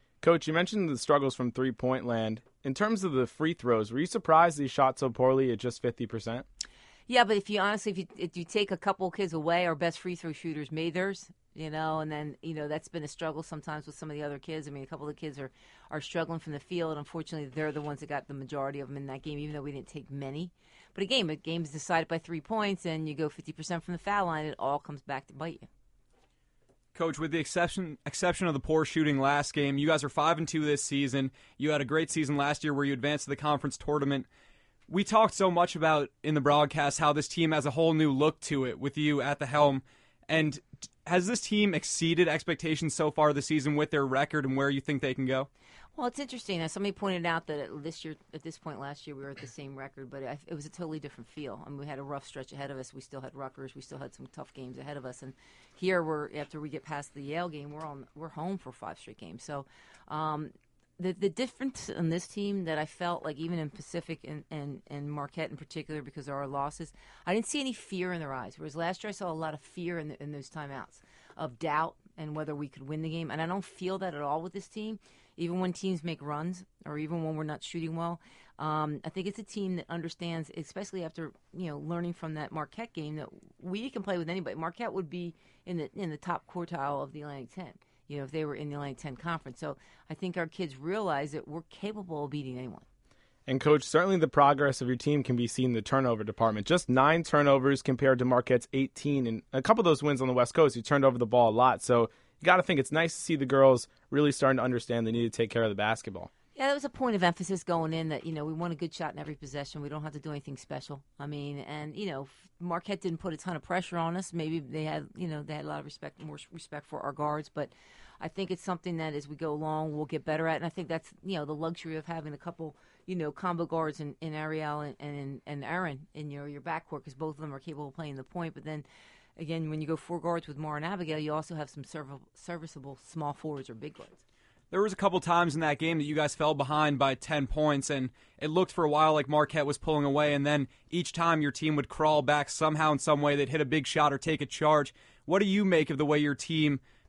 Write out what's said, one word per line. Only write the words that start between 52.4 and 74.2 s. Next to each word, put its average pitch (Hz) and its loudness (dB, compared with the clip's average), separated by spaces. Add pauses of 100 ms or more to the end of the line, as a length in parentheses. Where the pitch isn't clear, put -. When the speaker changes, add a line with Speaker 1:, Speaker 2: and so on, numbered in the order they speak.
Speaker 2:
ahead 139 -10
of 135 -10
us. 131 -12
We 135 -16
still 135 -14
had 135 -12
Rutgers. 135 -12
We 135 -16
still 139 -14
had 135 -12
some 135 -18
tough - -16
games 127 -14
ahead 143 -10
of 127 -12
us. 123 -12
And 131 -14 (400)
here 180 2
we're, 151 -4
after 147 -8
we 151 -8
get 147 -10
past 147 -8
the 143 -12
Yale 160 -4
game, 147 -12
we're 156 -12
on, 139 -12
we're 156 -12
home 175 -6
for 127 -16
five - -10
straight - -20
games. 87 -14
So, 143 -8 (400)
um, 156 -4 (480)
the, 185 -2
the 196 0
difference 262 -6
in 165 0
this 175 -2
team 202 -4
that 156 -2
I 156 -2
felt, 175 -6
like, 151 -6
even 165 -4
in 151 -4
Pacific 165 -10
and, 147 -12
and, 143 -8
and 143 -8
Marquette 147 -6
in 139 -14
particular, 151 -10
because 139 -14
of 143 -6
our 139 -6
losses, 139 -6 (340)
I 180 2
didn't 233 0
see 294 -4
any 262 -2
fear 180 -4
in 170 -4
their 143 -6
eyes. 123 -8
Whereas 156 -10
last 170 -4
year 214 -8
I 202 -6
saw 185 -6
a - -2
lot 160 -4
of 143 -10
fear 175 -6
in, 151 -6
the, 139 -12
in 147 -8
those 143 -12
timeouts, 139 -12 (360)
of 123 -8
doubt 160 0 (200)
and 151 -8
whether 151 -4
we 143 -6
could 135 -16
win 156 -6
the 160 -4
game. 160 -6
And 160 -4
I 165 -2
don't 185 -4
feel 185 -6
that 185 -4
at 147 -6